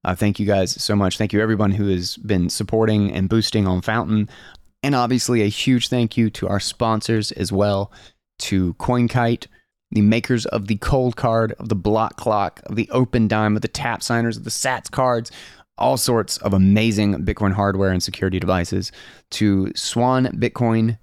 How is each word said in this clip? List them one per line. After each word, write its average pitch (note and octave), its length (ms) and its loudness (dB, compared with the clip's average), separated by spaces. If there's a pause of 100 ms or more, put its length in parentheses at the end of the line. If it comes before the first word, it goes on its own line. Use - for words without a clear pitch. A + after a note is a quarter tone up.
Uh, F#2 120 -2
thank G#2 240 0
you G2+ 80 0
guys F#2+ 240 2 (120)
so G#2 120 0
much. G2 240 0
Thank G#2+ 120 -2
you G#2 100 2
everyone G#2+ 280 2
who G2+ 200 0
has F2+ 280 -2
been F2+ 320 0
supporting G#2+ 600 0
and F#2+ 180 -2
boosting G#2+ 380 0
on F#2 140 0
Fountain. G#2+ 460 0 (540)
And C#3 140 0
obviously A#2+ 480 2
a G#2 40 2
huge A#2+ 420 0
thank A#2+ 280 0
you A2+ 140 2
to - 160 -6
our G2 120 0
sponsors A2+ 720 -2
as - 180 -4
well, G2+ 400 0 (480)
to F#2 360 0
CoinKite, A#2+ 720 0 (460)
the G#2+ 100 2
makers A2+ 460 2
of G#2+ 180 -4
the G#2 120 -2
Cold B2+ 400 0
Card, A2+ 420 0
of - 100 -10
the G#2 60 0
Block G#2+ 420 0
Clock, G#2 480 -2
of G2+ 100 -8
the A2 140 -2
Open A#2+ 380 2
Dime, G#2+ 280 2
of G#2+ 60 0
the - 60 -4
Tap - 340 -6
Signers, A#2 360 -2
of A2 60 -14
the A2+ 60 -10
Sats - 400 -4
cards, B2 420 0 (460)
all B2+ 200 2
sorts A2+ 400 0
of G2+ 140 -2
amazing G2+ 720 4
Bitcoin G2+ 300 0
hardware G2 380 2
and F#2 100 0
security F#2+ 380 -2
devices, F#2 520 -2 (380)
to G2 460 0
Swan B2+ 540 0
Bitcoin A2+ 720 0